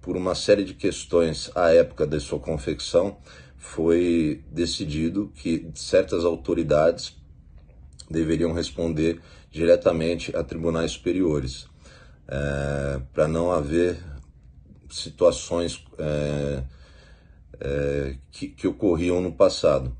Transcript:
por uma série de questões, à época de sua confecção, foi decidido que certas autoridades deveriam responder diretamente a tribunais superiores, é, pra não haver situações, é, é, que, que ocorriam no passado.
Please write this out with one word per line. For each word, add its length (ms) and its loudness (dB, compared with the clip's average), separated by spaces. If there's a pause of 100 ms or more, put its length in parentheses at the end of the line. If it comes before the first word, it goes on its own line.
por 160 -4
uma 180 0
série 300 4
de 80 -12
questões, 800 0
à 180 4
época 320 4
de 140 -2
sua 180 -6
confecção, 800 -2 (380)
foi 960 0
decidido 800 -4
que 400 -4
certas 520 0
autoridades 920 0 (960)
deveriam 400 0
responder 720 -2 (280)
diretamente 840 2
a 80 -2
tribunais 480 -2
superiores, 760 -2 (600)
é, 720 -4 (140)
pra 120 4
não 280 0
haver 440 0 (920)
situações, 920 0 (160)
é, 680 -2 (1000)
é, 540 -2 (180)
que, 160 -10
que 180 -6
ocorriam 540 2
no 100 -2
passado. 680 2